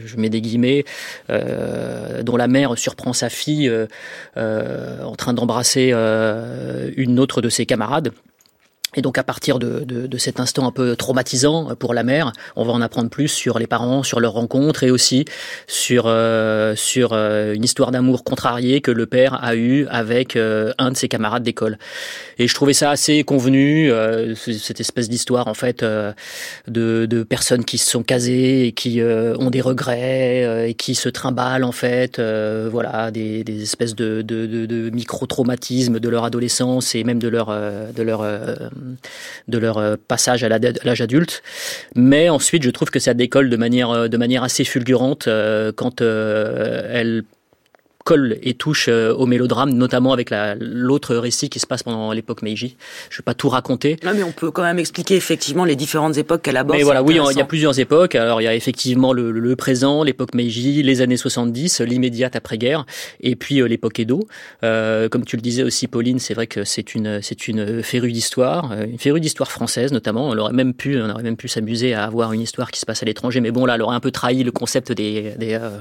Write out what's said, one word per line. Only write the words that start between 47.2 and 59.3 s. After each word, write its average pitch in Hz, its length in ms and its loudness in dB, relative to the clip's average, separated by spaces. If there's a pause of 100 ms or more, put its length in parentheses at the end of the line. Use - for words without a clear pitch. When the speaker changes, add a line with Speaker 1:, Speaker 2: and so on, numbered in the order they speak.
Speaker 1:
colle 135 380 4
et 123 140 -2
touche, - 340 -2
euh, 113 240 4
au 123 140 0
mélodrame, 123 420 2
notamment 127 420 2
avec 123 200 0
la, 104 240 -2
l'autre 123 600 -2
récit 120 340 -2
qui - 100 -8
se - 80 -4
passe 123 160 -4
pendant 110 280 -4
l'époque 110 300 -6
Meiji. 113 340 -6 (360)
Je - 60 -10
vais - 60 -12
pas 117 120 -2
tout - 120 0
raconter. 131 560 0
Speaker 2:
Non, 185 120 0
mais 202 80 2
on 170 80 -4
peut 160 180 -4
quand 175 140 -2
même 170 160 0
expliquer 175 360 -2
effectivement 170 500 0
les 156 100 2
différentes 151 420 0
époques 165 240 0
qu'elle 131 160 0
aborde. 143 200 2
Speaker 1:
Mais - 20 4
Speaker 2:
C'est 143 60 6
Speaker 1:
voilà, 135 180 6
oui, 156 100 6
il 165 40 6
y - 20 4
a - 20 4
Speaker 2:
intéressant. 139 240 4
Speaker 1:
plusieurs 147 340 2
époques. 151 360 4
Alors, 113 260 2
il 113 40 2
y - 20 2
a 113 80 2
effectivement 127 580 2
le, 120 180 0